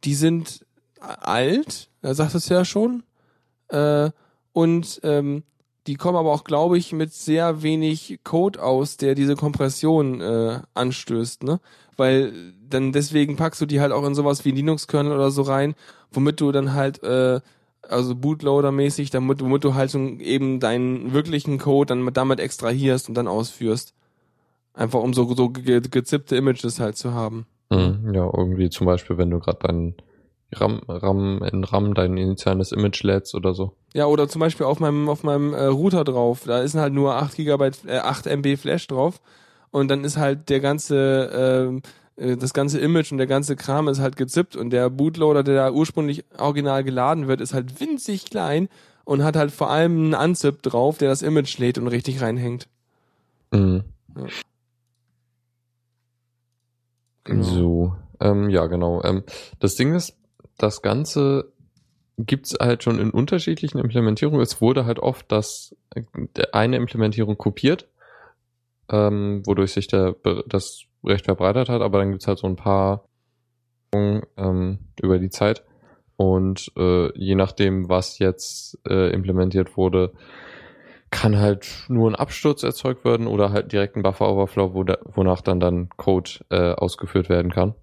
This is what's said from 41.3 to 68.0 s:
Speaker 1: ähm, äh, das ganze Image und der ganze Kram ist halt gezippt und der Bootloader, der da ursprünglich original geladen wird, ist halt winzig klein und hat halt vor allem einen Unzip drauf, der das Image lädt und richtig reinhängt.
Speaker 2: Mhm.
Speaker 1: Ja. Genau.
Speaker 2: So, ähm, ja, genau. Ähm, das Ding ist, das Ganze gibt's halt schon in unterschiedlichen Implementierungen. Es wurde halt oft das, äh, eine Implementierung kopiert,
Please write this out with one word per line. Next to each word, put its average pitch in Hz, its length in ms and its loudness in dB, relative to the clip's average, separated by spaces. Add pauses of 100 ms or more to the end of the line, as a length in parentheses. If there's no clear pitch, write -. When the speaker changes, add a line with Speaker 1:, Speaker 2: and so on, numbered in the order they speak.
Speaker 1:
ähm, 127 500 0 (340)
äh, 127 200 -2
das 127 160 -4
ganze 139 280 0
Image 156 320 2
und 139 60 -4
der 131 100 2
ganze 143 260 0
Kram 143 320 -2
ist 139 140 0
halt 135 160 -2
gezippt 135 400 -2
und 120 140 -6
der 123 200 2
Bootloader, 151 540 2
der 139 100 2
da 135 160 4
ursprünglich 147 540 -2 (120)
original 143 460 0
geladen 135 460 0
wird, 131 120 0
ist - 140 -6
halt 127 260 -6
winzig 254 460 -6
klein 175 420 -2 (360)
und 139 180 0
hat 156 140 2
halt 143 160 2
vor - 180 -4
allem 160 420 2
einen 147 180 2
Unzip 147 320 0
drauf, 127 360 0
der 139 100 2
das 135 140 0
Image 151 360 0
lädt 123 200 0
und 120 80 -4
richtig 127 340 -4
reinhängt. 123 480 -4 (840)
Speaker 2:
Mhm. 95 320 4 (320)
Speaker 1:
Ja. 65 100 -10 (3000)
Genau. 101 160 0
Speaker 2:
So, 87 540 2 (240)
ähm, 101 300 2
ja, 85 160 2
genau. 87 360 0
Ähm, 95 200 0 (360)
das 98 180 0
Ding 143 180 2
ist, 175 200 -4 (440)
das 107 240 -2
Ganze 139 720 0 (640)
gibt's 117 420 -4
halt 120 240 2
schon 117 140 2
in 107 120 0
unterschiedlichen 156 680 0
Implementierungen. 123 640 2
Es - 180 -2
wurde 127 240 4
halt 117 140 -2
oft - 340 -2
das, - 420 -2 (200)
äh, 120 80 -8 (500)
eine 117 240 2
Implementierung 110 640 0
kopiert, 135 500 0 (1000)